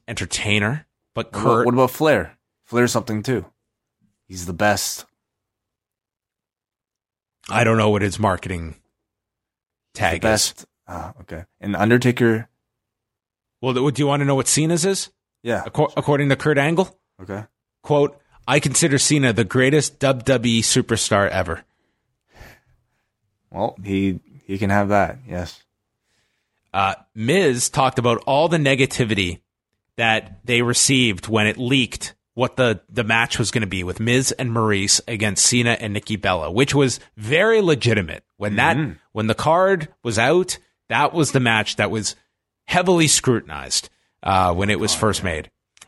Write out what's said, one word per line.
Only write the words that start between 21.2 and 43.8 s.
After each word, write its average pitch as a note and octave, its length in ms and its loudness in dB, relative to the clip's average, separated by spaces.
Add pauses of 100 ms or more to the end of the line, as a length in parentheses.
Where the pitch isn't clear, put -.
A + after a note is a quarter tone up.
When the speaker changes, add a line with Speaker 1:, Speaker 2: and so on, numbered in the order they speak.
Speaker 1:
ever." F2 360 -4 (1900)
Speaker 2:
Well, A2 320 -6
he, G2 380 -2 (260)
he G2 120 -6
can G2+ 120 0
have G2+ 180 2
that, G2+ 380 0
yes. F2+ 360 -10 (1120)
Speaker 1:
Uh, F#2+ 200 0 (200)
Miz B2+ 560 0
talked C3+ 280 0
about A#2 280 2
all D3 220 2
the E3 100 0
negativity B2 840 0 (560)
that A2 480 -2
they A#2+ 160 2
received A#2+ 680 0
when G#2+ 180 2
it G#2+ 100 0
leaked B2+ 580 -4 (200)
what A#2 220 -2
the, A#2 240 0 (100)
the A2 140 -4
match A2+ 340 0
was A2 120 -2
gonna A2 160 -2
be F#2 160 -6
with F2+ 180 -8
Miz A#2+ 320 0
and B2 200 -4
Maurice G#2+ 560 2
against G#2 380 -2
Cena A#2+ 240 2 (100)
and G#2 140 -6
Nikki G#2 220 -6
Bella, F2 340 -2
which A#2+ 240 0
was C3+ 260 2 (160)
very F3+ 460 2
legitimate. A#2 600 0 (140)
When G#2 200 -4
that, C#3 200 2
Speaker 2:
Mm-hmm. C#3+ 160 -2 (200)
Speaker 1:
when G#2+ 160 -4
the G#2+ 60 0
card F3 540 0 (160)
was A2+ 140 -2
out, E3+ 400 2 (300)
that B2+ 240 0
was D#3+ 200 0
the C3+ 80 2
match A2+ 360 0
that G#2 140 0
was G#2+ 240 -6 (520)
heavily F3 420 2
scrutinized, D2+ 800 -2 (340)